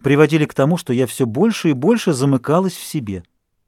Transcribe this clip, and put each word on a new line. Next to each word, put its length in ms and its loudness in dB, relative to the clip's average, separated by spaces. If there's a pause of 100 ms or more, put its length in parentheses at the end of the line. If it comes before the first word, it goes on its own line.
приводили 440 2
к 80 -10
тому, 240 2
что 160 -6
я 120 2
всё 200 -2
больше 460 0
и 20 0
больше 400 0
замыкалась 600 0
в 100 -16
себе. 400 -8 (440)